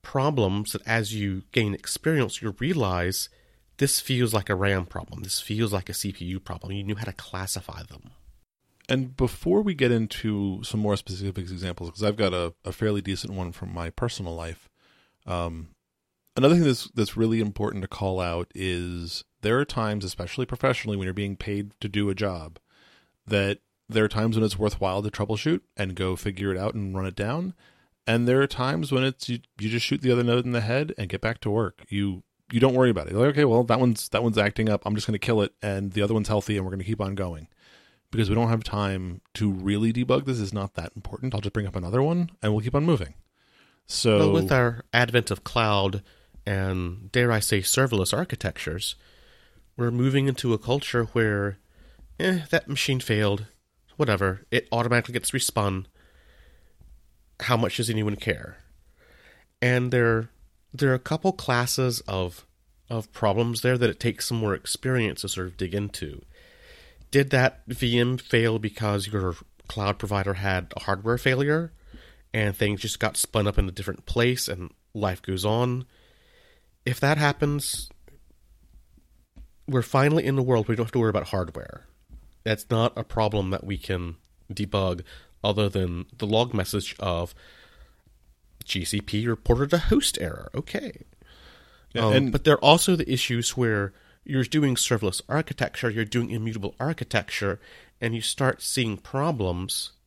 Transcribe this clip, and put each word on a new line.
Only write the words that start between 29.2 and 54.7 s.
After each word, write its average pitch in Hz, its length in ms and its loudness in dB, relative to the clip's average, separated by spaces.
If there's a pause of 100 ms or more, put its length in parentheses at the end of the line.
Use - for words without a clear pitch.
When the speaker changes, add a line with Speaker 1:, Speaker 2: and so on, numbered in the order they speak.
Speaker 2:
you, 120 120 -4 (200)
you 104 80 -4
just 117 160 0
shoot 143 200 -2
the 127 80 4
other 120 100 4
node 120 240 2
in 123 60 -2
the 120 100 0
head 131 340 -2
and 98 140 -6
get - 120 -6
back 113 200 -4
to 107 80 -4
work. 104 400 -2
You, 98 320 -2 (300)
you 117 80 2
don't 131 140 6
worry 127 160 6
about 90 180 0
it. 85 60 -8
You're 107 80 2
like, 143 100 4
"Okay, 147 140 4
well, 120 180 6
that 113 160 2
one's, 123 300 2
that 113 140 0
one's 110 140 2
acting 107 320 2
up. 101 160 0
I'm 104 100 0
just 104 120 -2
gonna 104 120 -2
kill 110 220 2
it, - 200 0
and 98 300 -2
the 101 100 0
other 104 120 2
one's 104 140 2
healthy, 107 300 0
and 92 80 -2
we're 92 60 -6
gonna 95 120 -6
keep 110 180 -2
on 98 140 -2
going." 85 320 -6 (640)
Because 110 160 2
we 104 80 2
don't 113 140 4
have 113 140 2
time 95 580 -4 (140)
to 104 160 2
really 101 420 2
debug 127 320 2
this. 123 140 -2
It's 98 120 -4
not 101 220 -4
that - 220 -8
important. 127 400 -6
I'll 104 60 -2
just 101 120 -6
bring 104 140 -2
up 90 80 -8
another 95 260 0
one, 170 300 0 (100)
and 107 100 2
we'll 107 120 2
keep 120 100 -2
on 143 100 2
moving. 127 300 0 (720)
So - 320 2
Speaker 1:
Well, 101 140 6
with - 200 4
our 120 400 2
advent 120 380 0
of 101 140 -4
cloud 101 580 0 (420)
and, 95 680 -4
dare 123 200 2
I 107 80 2
say, 104 200 0
serverless 107 560 2
architectures, - 800 -4 (840)
we're 120 140 0
moving 135 360 4
into 123 260 0
a 107 40 2
culture 120 460 0 (100)
where, 101 460 0 (600)
eh, 180 300 2
that - 180 0
machine 135 320 0
failed. 104 460 0 (500)
Whatever. 98 540 0
It 117 220 0